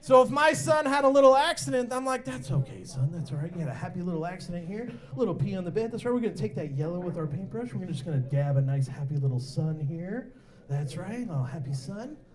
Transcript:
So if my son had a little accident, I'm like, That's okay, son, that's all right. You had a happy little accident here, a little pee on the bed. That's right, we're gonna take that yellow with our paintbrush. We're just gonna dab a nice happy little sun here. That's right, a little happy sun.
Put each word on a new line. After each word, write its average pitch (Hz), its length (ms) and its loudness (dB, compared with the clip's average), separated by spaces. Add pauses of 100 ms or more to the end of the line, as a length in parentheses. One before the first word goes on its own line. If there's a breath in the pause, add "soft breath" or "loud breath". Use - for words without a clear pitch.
So 254 220 8
if 240 80 4
my 294 220 6
son 302 340 4
had 277 180 2
a 277 40 8
little 269 280 10
accident, 269 560 2
I'm 254 120 -4
like, 262 200 -2
That's 254 260 -8
okay, 131 340 -2
son, 131 280 -2
that's 165 200 -6
all 151 60 -6
right. 160 140 -6
You 180 80 -8
had 156 80 -2
a 120 60 -4
happy 180 280 -8
little 170 240 -4
accident 175 420 -8
here, 220 220 -8 (240 loud breath)
a - 40 -8
little 214 160 2
pee 196 220 -2
on 185 80 -4
the 175 60 -4
bed. 220 200 -2
That's 226 140 -8
right, 247 100 0
we're 247 60 2
gonna 214 140 -2
take - 200 -4
that 147 180 -4
yellow 156 280 -2
with 175 160 -6
our 160 100 -4
paintbrush. 190 480 -6
We're 190 120 -6
just 165 180 -6
gonna 156 140 -2
dab 139 380 0
a 135 40 4
nice 135 260 0
happy 143 300 -6
little 135 240 0
sun 156 400 -4
here. 170 520 -6 (360 loud breath)
That's 139 280 -4
right, 190 220 -8
a 240 120 -6
little 139 140 -2
happy 131 300 -6
sun. 214 420 -8 (180)